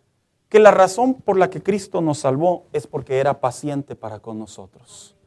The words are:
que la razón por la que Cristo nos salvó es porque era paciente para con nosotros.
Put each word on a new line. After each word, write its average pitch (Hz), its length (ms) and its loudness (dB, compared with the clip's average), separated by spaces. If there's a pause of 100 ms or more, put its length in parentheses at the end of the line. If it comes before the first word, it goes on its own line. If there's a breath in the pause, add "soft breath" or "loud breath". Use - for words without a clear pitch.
(480)
que 214 120 4
la 214 120 8
razón 190 440 2
por 202 220 -4
la 180 120 2
que 156 120 -12
Cristo 190 380 -6
nos 156 200 -2
salvó 160 520 -2
es 147 160 -6
porque 131 300 -6
era 135 240 -2
paciente 139 540 -6
para 107 240 -16
con 110 200 -14
nosotros. - 880 -20